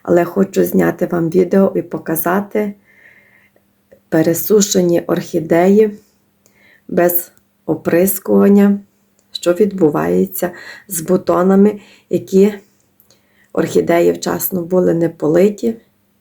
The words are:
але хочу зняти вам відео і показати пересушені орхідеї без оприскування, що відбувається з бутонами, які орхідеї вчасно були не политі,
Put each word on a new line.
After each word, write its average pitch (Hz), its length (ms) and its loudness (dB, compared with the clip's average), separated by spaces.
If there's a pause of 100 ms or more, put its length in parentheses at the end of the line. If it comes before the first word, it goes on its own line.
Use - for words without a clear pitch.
але 175 220 0
хочу 190 400 -2
зняти 180 420 -2
вам 170 240 -4
відео 185 460 0
і 170 60 -4
показати 180 920 -6 (1300)
пересушені 170 920 2
орхідеї 180 960 0 (920)
без 175 440 -2 (340)
оприскування, 202 1120 2 (520)
що - 200 -2
відбувається 180 1000 -2 (380)
з 170 120 -8
бутонами, 185 800 2 (300)
які 190 440 2 (960)
орхідеї 170 600 0
вчасно 175 500 -6
були 180 320 0
не 165 140 0
политі, 190 680 0 (440)